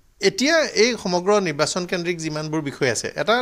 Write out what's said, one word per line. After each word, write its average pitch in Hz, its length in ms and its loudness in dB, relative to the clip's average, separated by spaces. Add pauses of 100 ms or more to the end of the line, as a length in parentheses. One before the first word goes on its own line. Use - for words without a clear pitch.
(200)
এতিয়া 226 360 2
এই 233 480 2
সমগ্ৰ 180 260 0 (100)
নিৰ্বাচন 156 460 -2
কেন্দ্ৰিক 175 320 -4
যিমানবোৰ 156 420 -4
বিষয় 139 300 -2
আছে, - 260 -4
এটা 175 260 2